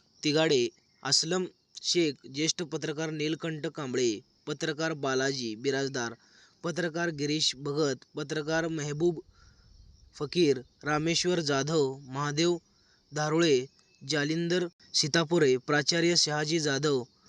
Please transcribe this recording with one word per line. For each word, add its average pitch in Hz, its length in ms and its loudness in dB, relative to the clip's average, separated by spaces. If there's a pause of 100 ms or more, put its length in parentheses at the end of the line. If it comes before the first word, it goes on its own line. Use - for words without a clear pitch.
(240)
तिगाडे, 151 440 2 (360)
असलम 165 420 0 (360)
शेख, 160 320 0 (220)
ज्येष्ठ 156 280 -2
पत्रकार 156 460 -6
नीलकंठ 156 580 -4
कांबळे, 127 520 -2 (280)
पत्रकार 156 460 -4
बालाजी 135 600 -2
बिराजदार, 131 580 -2 (500)
पत्रकार 170 460 -2
गिरीश 147 460 -2
भगत, 143 500 -2 (100)
पत्रकार 156 520 -2
मेहबूब 151 520 -2 (960)
फकीर, 143 460 2 (220)
रामेश्वर 165 560 2
जाधव, 143 580 0 (100)
महादेव 147 500 0 (540)
धारुळे, 151 540 4 (360)
जालिंदर 160 640 0 (260)
सीतापुरे, 151 640 4
प्राचार्य 165 580 2
शहाजी 156 440 0
जाधव, 143 440 0 (260)